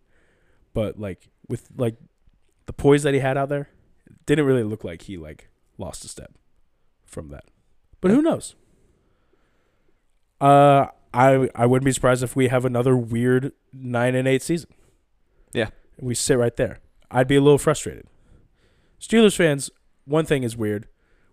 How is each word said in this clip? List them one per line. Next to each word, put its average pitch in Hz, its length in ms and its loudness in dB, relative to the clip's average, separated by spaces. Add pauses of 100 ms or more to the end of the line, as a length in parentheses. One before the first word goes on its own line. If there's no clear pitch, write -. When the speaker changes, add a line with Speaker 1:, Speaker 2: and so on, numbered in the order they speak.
(720)
Speaker 1:
But, 107 260 -6
like, 101 300 -12 (200)
with, - 280 -10
like, 117 200 -4 (720)
the - 60 -12
poise 143 300 4
that 143 120 0
he 131 60 0
had 135 160 -2
out 139 120 -4
there, 143 200 -8 (380)
it - 80 -20 (120)
didn't 147 200 2
really 131 180 2
look 107 180 -8
like 85 200 -12
he, 98 140 -14
like, 78 320 -18 (300)
lost - 260 -14
a - 40 -18
step - 240 -20 (720)
from - 240 -16
that. 69 160 -20 (560)
But 180 100 2
who 240 80 4
Speaker 2:
Yeah. 320 120 2
Speaker 1:
knows? 143 240 -6 (1900)
Uh, 143 460 6 (280)
I, 131 400 4
I 120 120 2
wouldn't 127 180 2
be 135 80 2
surprised 127 300 0
if 123 140 -8
we 131 120 2
have 127 160 0
another 127 320 0
weird 123 560 -2 (200)
nine 123 420 -4
and 127 140 -2
eight 131 140 0
season. 165 280 -6 (840)
Speaker 2:
Yeah. 113 160 -4 (300)
Speaker 1:
We 123 160 -8
sit 131 240 0
right 120 180 0
there. - 240 -6 (300)
I'd 131 180 0
be 139 80 2
a 143 40 4
little 143 180 6
frustrated. - 480 -6 (920)
Steelers 220 360 4
fans, 147 340 0 (340)
one 151 220 0
thing 147 160 0
is 117 140 -4
weird. 104 320 -6 (440)